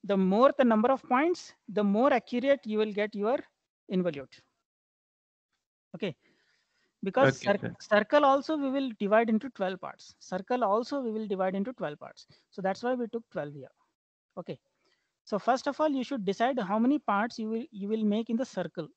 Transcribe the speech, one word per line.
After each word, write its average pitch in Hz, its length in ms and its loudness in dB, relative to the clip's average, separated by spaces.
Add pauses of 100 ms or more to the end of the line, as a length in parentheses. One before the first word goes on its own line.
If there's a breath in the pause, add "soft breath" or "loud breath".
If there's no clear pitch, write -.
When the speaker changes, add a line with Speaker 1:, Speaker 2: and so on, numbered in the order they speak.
Speaker 1:
The 196 120 0
more 196 400 6
the 262 80 4
number 226 260 4
of 262 120 0
points, 302 500 0 (160)
the 208 140 0
more 214 280 4
accurate 254 520 0
you 214 160 -2
will 214 120 0
get 208 220 -4
your 220 240 0 (560)
involute. 165 460 -2 (1500)
Okay. 175 220 -6 (880)
Because 254 340 2
Speaker 2:
Okay, - 220 0
Speaker 1:
cir-, 117 100 -6
Speaker 2:
sir. - 100 -12
Speaker 1:
circle 254 460 4
also 277 320 4
we 269 140 -2
will 269 180 -2 (100)
divide 214 300 4
into 226 200 0
twelve 190 300 -6
parts. - 380 -16
Circle 226 460 -4
also 233 380 0
we 233 100 -4
will 220 160 -6
divide 190 260 -2
into 196 200 -4
twelve 151 260 -8
parts. - 260 -20 (240 soft breath)
So 185 140 -12
that's 190 180 -2
why 247 140 -2
we 240 120 -4
took 233 220 -10
twelve 147 240 -8
here. 135 180 -18 (680)
Okay. 165 180 -12 (680)
So 208 120 -4
first 247 300 0
of 269 120 -6
all, 311 100 2
you 269 140 0
should 226 220 -6
decide 233 340 0
how 202 200 -2
many 269 180 2
parts 214 400 -2
you 220 120 -6
will, 226 220 -4
you 202 160 -10
will 220 160 -2
make 214 280 0
in 226 60 0
the 254 80 -2
circle. 170 520 -8